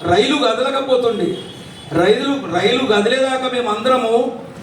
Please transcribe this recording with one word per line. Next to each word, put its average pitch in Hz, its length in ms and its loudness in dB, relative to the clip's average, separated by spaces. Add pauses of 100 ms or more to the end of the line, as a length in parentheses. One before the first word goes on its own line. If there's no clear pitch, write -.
రైలు 247 320 2
కదలకపోతుండే. 254 1040 0 (540)
రైలు, 202 640 2
రైలు 214 340 2
కదిలేదాకా 254 640 0
మేమందరము 233 840 0 (240)